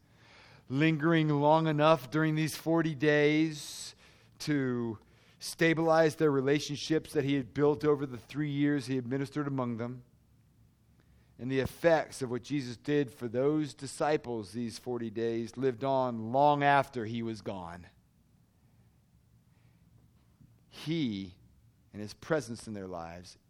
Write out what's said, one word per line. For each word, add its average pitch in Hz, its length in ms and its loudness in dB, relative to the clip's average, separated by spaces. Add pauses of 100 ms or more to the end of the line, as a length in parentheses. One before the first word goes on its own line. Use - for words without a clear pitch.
(680)
lingering 156 600 4
long 151 400 4
enough 156 420 4
during 156 240 2
these 156 220 -2
forty 165 380 0
days 147 1000 2 (460)
to 123 580 -2 (400)
stabilize 160 760 2
their 156 160 4
relationships 147 800 0
that 143 120 0
he 139 100 0
had 127 200 -2
built 147 300 2
over 147 200 2
the 127 120 -10
three 147 340 -6
years 143 360 2
he 131 100 -2
had 123 100 -2
ministered 139 400 -4
among 127 300 -2
them. 123 260 -8 (1400)
And 123 140 -6
the 135 80 0
effects 151 600 0
of 123 100 -6
what 120 120 -4
Jesus 123 340 -6
did 143 340 0
for 120 180 -10
those 139 460 0
disciples 127 760 -4
these 117 280 -8
forty 120 300 -6
days 113 480 -4
lived 127 280 -2
on 123 480 -2
long 143 320 4
after 139 400 2
he 117 180 -6
was 113 180 -8
gone. 90 460 -12 (2750)
He 110 680 -4 (580)
and 101 100 -12
his 104 120 -12
presence 117 520 -6
in 110 80 -10
their 98 140 -10
lives 87 500 -14 (120)